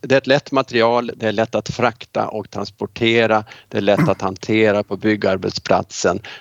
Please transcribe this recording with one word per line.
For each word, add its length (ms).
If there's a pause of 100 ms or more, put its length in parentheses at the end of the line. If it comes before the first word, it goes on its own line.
det 120
är 40
ett 80
lätt 260
material. 640
Det 120
är 40
lätt 220
att 140
frakta 600
och 220
transportera. 960 (240)
Det 100
är 40
lätt 260
att 140
hantera 600
på 140
byggarbetsplatsen. 1200 (200)